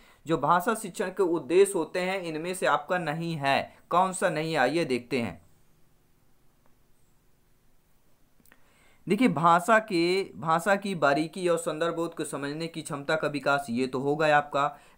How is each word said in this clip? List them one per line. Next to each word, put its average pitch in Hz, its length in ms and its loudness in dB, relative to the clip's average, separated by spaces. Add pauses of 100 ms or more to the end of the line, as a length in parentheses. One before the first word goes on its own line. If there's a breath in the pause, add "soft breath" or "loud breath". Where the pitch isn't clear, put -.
(260 soft breath)
जो 156 120 0
भाषा 180 360 2
शिक्षण 202 340 -6
के 190 140 -2
उद्देश्य 170 540 4
होते 170 240 -2
हैं, 185 220 -4
इनमें 170 320 -6
से 180 120 -2
आपका 180 320 2
नहीं 165 360 -4
है। 139 400 0 (160 loud breath)
कौन 185 220 2
सा 180 180 -2
नहीं 160 220 -4
है, 151 60 0
आइए 147 260 2
देखते 127 360 -2
हैं। 98 220 -8 (3750 soft breath)
देखिए, 208 200 4
भाषा 175 500 4
के, 185 580 0
भाषा 165 400 0
की 196 180 -6
बारीकी 160 540 0
और 170 100 2
संदर्भों 165 500 -4
को 165 160 -8
समझने 151 420 -6
की 160 160 -10
क्षमता 147 340 -4
का 156 120 -2
विकास, 139 420 0
ये 123 160 0
तो 127 140 -4
होगा 151 260 0
ही 151 60 4
आपका। 147 460 0 (200 loud breath)